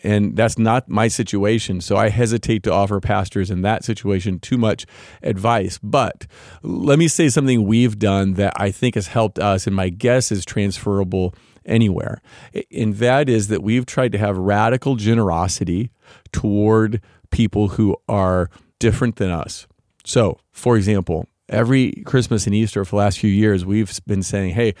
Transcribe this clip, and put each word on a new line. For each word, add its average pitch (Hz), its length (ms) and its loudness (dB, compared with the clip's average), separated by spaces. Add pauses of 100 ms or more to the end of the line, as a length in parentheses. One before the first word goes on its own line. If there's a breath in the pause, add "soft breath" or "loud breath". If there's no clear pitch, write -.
and 104 320 0
that's 113 240 0
not 113 300 2
my 107 180 2
situation, 104 760 -2
so 101 160 -2
I 107 120 2
hesitate 113 540 0
to 104 100 0
offer 98 260 0
pastors 98 500 -2
in 92 120 -4
that 104 220 -2
situation 98 560 -4
too 127 200 -4
much 110 260 0 (380 loud breath)
advice. 104 580 -2
But 110 460 -2 (340 loud breath)
let 147 380 2
me 165 80 4
say 151 220 2
something 127 360 2
we've 110 320 2
done 98 360 0
that 98 240 0
I 101 120 -2
think 120 240 -2
has 98 140 -4
helped 110 320 -2
us, 95 260 0
and 98 100 0
my 92 140 0
guess 120 420 0
is 98 140 -4
transferable 95 880 -2 (320 soft breath)
anywhere. - 560 0 (320 loud breath)
A-, - 180 -8
and 107 260 -2
that 127 300 2
is 110 200 2
that 101 160 -2
we've 120 240 0
tried 127 240 -2
to 98 80 -2
have 101 180 0
radical 110 580 0
generosity 101 920 0 (420 soft breath)
toward 107 720 2 (300 soft breath)
people 104 380 2
who 101 280 0 (100)
are 92 440 0 (260 soft breath)
different 113 380 0
than 95 160 -2
us. - 340 -8 (400)
So, 107 320 2 (140)
for 120 260 2
example, 95 500 0 (240)
every 120 540 0
Christmas 117 400 0
and 101 80 0
Easter 104 320 0
for - 60 -12
the 104 60 -2
last 101 200 2
few 107 140 0
years, 101 340 2
we've 101 240 0
s-, - 100 -12
been 98 220 -4
saying, 95 320 -4
"Hey, 110 260 0